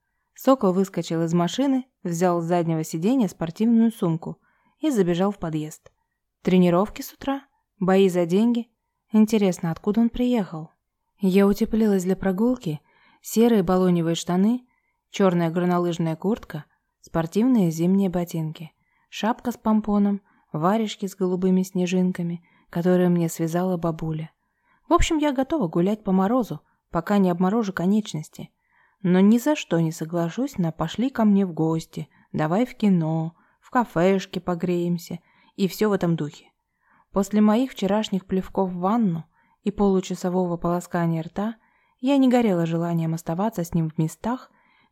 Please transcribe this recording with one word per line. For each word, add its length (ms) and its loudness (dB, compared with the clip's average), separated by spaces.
Сокол 380 2
выскочил 500 -2
из 100 -2
машины, 520 0
взял 380 0
с 40 -6
заднего 380 0
сиденья 460 0
спортивную 640 2
сумку 460 -4
и 120 -2
забежал 400 2
в 80 -10
подъезд. 520 -10
Тренировки 600 2
с 120 -14
утра? 300 -8
Бои 300 4
за 160 0
деньги? 440 0
Интересно, 600 2
откуда 300 -2
он 80 2
приехал? 600 -4
Я 280 4
утеплилась 560 0
для 140 0
прогулки. 640 -2
Серые 420 2
балоневые 520 2
штаны, 520 0
черная 400 2
горнолыжная 680 -2
куртка, 480 -6
спортивные 720 2
зимние 380 2
ботинки, 640 -6
шапка 420 -4
с 60 -8
помпоном, 640 0
варежки 560 -2
с 80 -12
голубыми 480 0
снежинками, 840 -2
которые 380 2
мне 220 2
связала 480 -2
бабуля. 540 -6
В 40 2
общем, 240 2
я 140 2
готова 360 -2
гулять 360 -2
по 80 -2
морозу, 500 0
пока 260 0
не 120 4
обморожу 440 0
конечности. 760 -4
Но 120 4
ни 180 6
за 180 0
что 240 -2
не 120 0
соглашусь 640 -6
на 140 -2
«пошли 380 -4
ко 160 0
мне 200 4
в 80 -6
гости», 560 -4
«давай 340 0
в 100 -10
кино», 600 0
«в 100 -20
кафешке 720 0
погреемся» 800 -4
и 120 0
все 220 -2
в 40 0
этом 220 0
духе. 360 -8
После 280 0
моих 320 4
вчерашних 540 -2
плевков 460 -4
в 80 -8
ванну 460 0
и 60 -4
получасового 880 -2
полоскания 640 -2
рта 340 -8
я 180 2
не 120 4
горела 360 2
желанием 480 -2
оставаться 500 -4
с 120 -6
ним 160 0
в 80 -6
местах, 500 -6